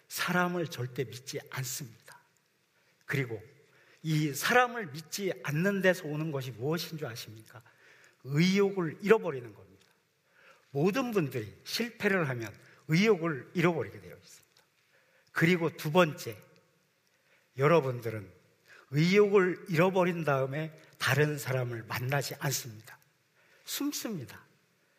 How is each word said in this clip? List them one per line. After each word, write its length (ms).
사람을 600
절대 360
믿지 340
않습니다. 680
그리고 380
이 300
사람을 540
믿지 460
않는 400
데서 240
오는 260
것이 200
무엇인 460
줄 80
아십니까? 560
의욕을 760
잃어버리는 500
겁니다. 340
모든 420
분들이 420
실패를 640
하면 240
의욕을 640
잃어버리게 460
되어 160
있습니다. 480
그리고 440
두 160
번째, 440
여러분들은 760
의욕을 800
잃어버린 560
다음에 480
다른 420
사람을 440
만나지 560
않습니다. 600
숨습니다. 800